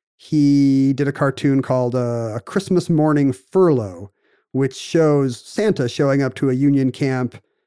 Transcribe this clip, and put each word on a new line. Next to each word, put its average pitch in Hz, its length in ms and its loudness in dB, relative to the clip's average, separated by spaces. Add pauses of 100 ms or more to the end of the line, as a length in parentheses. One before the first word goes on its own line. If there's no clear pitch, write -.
(160)
he 139 800 2
did 139 140 -2
a 127 40 -2
cartoon 135 500 0
called, 127 320 -2
uh, 120 400 -4
A 117 60 -8
Christmas - 480 -4
Morning 147 440 2
Furlough, 117 800 -2 (420)
which 131 220 -2
shows 147 720 0
Santa 190 440 -2
showing 139 340 0
up 131 140 -2
to 139 120 0
a 127 60 0
Union 135 360 2
camp 127 460 -4 (300)